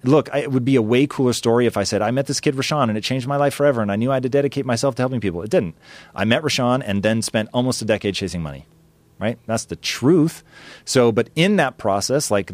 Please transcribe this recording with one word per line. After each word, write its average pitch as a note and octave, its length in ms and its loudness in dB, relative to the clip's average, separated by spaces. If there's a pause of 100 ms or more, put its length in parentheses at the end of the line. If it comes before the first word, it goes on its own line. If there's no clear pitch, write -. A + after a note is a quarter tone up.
look, C3 280 2
I, C#3 60 -2
it C#3 140 -4
would B2+ 120 0
be C3+ 120 4
a A#2+ 60 4
way A#2+ 260 2
cooler B2+ 240 0
story A#2 340 2
if A2+ 100 0
I G2+ 60 0
said, G2 180 -2
"I G#2 120 0
met C3+ 140 -2
this C#3 120 -4
kid, D3 160 0
Rashawn, C3+ 340 0
and G#2+ 80 -2
it G#2+ 60 -6
changed B2+ 240 -4
my C#3 120 -2
life C#3+ 160 2
forever, C#3 280 2
and G2+ 80 -2
I G2+ 60 -2
knew A#2+ 160 0
I - 20 2
had C3 80 0
to C3 60 -2
dedicate C#3 360 0
myself B2+ 300 0
to B2+ 80 -2
helping B2+ 180 -2
people." E2+ 220 -4
It G#2+ 80 -10
didn't. A2+ 240 0 (400)
I G2+ 120 -4
met B2 180 2
Rashawn B2+ 420 0
and G2+ 160 -2
then A2 200 2
spent G#2+ 300 -4
almost B2+ 300 -2
a - 20 -6
decade G#2 300 0
chasing F2+ 260 -6
money. C#2+ 260 -10 (520)
Right? A2 280 -4
That's A2+ 180 -4
the - 120 -10
truth. D#3+ 680 0 (400)
So, A#2+ 260 4
but A2+ 240 0
in F#3+ 220 2
that C#3+ 220 0
process, A2 520 0
like, G2+ 240 0